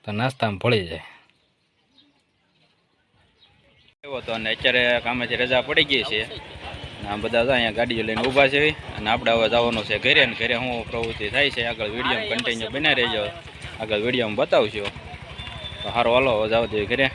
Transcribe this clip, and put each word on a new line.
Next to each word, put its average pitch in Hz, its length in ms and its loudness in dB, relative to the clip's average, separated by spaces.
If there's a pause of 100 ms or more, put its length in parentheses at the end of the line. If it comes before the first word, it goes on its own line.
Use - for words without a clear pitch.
તો - 100 -12
નાસ્તામાં 110 500 -2
ભળી 113 280 2
જાય. 80 160 -10 (3000)
એવો 139 220 -6
તો 120 80 -6
અને 110 200 -2
અત્યારે 123 280 4 (220)
કામેથી 120 380 -2
રજા 123 240 2
પડી 151 240 4
ગઈ 127 200 2
છે. 107 100 0 (800)
અને 104 120 -10
આ 104 120 -4
બધા 117 240 2
તો 139 60 2
અહીંયા 113 260 2
ગાડીઓ 117 280 0
લઈને 110 160 -2
ઊભા 135 300 6
છે. 143 60 2 (380)
અને 107 140 -6
આપણે 120 240 2
હવે 113 200 4
જવાનું 117 340 2
છે 107 160 0
ઘરે. 147 180 6
અને 117 160 2
ઘરે 117 240 0
હું 127 100 -4 (180)
પ્રવૃત્તિ 113 440 -4
થાય 139 200 2
છે, 123 120 -4
આગળ 110 280 -4
વીડિયોમાં 113 440 -2
કન્ટિન્યુ 113 360 -4
બન્યા 143 260 2
રહેજો, 113 220 0 (580)
આગળ 107 240 0
વીડિયોમાં 117 340 0
બતાવશું. 107 520 2 (920)
તો - 120 -8
હારું, 117 200 4
હાલો, 131 240 6
હવે 110 140 2
જાવ 117 180 4
દઈએ 104 220 0
ઘરે. 135 220 2